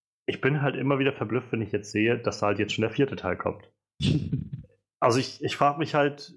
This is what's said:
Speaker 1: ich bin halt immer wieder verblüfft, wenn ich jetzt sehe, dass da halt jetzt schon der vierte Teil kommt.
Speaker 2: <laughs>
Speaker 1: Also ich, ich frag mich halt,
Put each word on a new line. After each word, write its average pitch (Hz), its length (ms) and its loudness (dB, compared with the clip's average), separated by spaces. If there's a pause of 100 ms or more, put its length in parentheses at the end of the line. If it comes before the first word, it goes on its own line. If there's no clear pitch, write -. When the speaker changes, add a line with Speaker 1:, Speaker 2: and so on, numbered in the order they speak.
(260)
Speaker 1:
ich 196 160 -4
bin 139 220 2
halt 139 120 0
immer 135 220 0
wieder 131 160 2
verblüfft, 117 380 -4
wenn 113 100 -2
ich 101 100 -6
jetzt 107 200 -4
sehe, 113 260 2
dass 104 220 -4
da 104 80 2
halt 104 120 2
jetzt 104 140 -2
schon 107 80 -2
der 107 100 2
vierte 135 240 0
Teil 90 220 -4
kommt. - 320 -6 (320)
Speaker 2:
<laughs> - 80 2 (960)
Speaker 1:
Also 123 140 6
ich, - 240 -6
ich 131 140 -2
frag 143 220 4
mich 151 160 -2
halt, 147 420 0